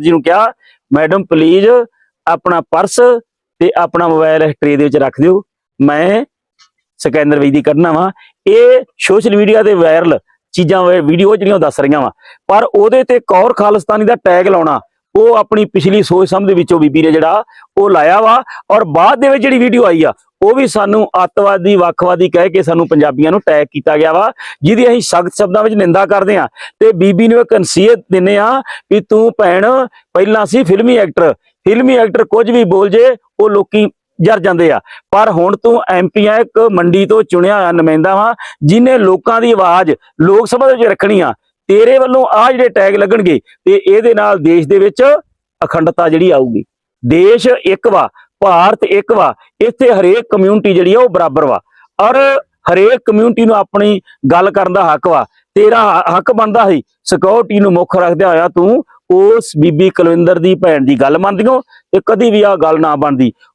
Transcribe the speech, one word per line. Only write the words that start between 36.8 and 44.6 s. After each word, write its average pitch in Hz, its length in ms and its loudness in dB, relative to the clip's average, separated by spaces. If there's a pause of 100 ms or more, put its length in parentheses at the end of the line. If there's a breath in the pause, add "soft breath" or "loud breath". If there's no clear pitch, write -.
ਤੋਂ 220 160 2
ਚੁਣਿਆ 180 340 0
ਹੋਇਆ 180 160 -2
ਨੁਮਾਇੰਦਾ 160 420 0
ਵਾਂ, 220 200 -2 (300 loud breath)
ਜਿਹਨੇ 240 340 2
ਲੋਕਾਂ 208 420 0
ਦੀ 233 120 0
ਆਵਾਜ਼ 185 380 0 (300 soft breath)
ਲੋਕ 196 260 2
ਸਭਾ 254 220 0
ਦੇ 262 80 2
ਵਿੱਚ 233 120 0
ਰੱਖਣੀ 196 320 0
ਆ। 131 140 -4 (340)
ਤੇਰੇ 233 300 4
ਵੱਲੋਂ 254 280 0
ਆਹ 220 240 0
ਜਿਹੜੇ 254 180 0
ਟੈਗ 196 280 0
ਲੱਗਣਗੇ 196 440 0 (240 soft breath)
ਤੇ 196 220 2
ਇਹਦੇ 220 280 2
ਨਾਲ 208 240 0
ਦੇਸ਼ 160 300 0